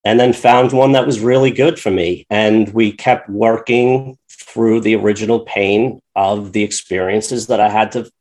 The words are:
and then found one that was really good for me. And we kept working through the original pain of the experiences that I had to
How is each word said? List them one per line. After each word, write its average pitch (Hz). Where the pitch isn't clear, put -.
and 110
then 123
found 123
one 135
that 127
was 117
really 131
good 160
for 104
me. 90
And 107
we 110
kept 127
working 120
through 113
the 107
original 107
pain 104
of 98
the 104
experiences 104
that 110
I 107
had 107
to 120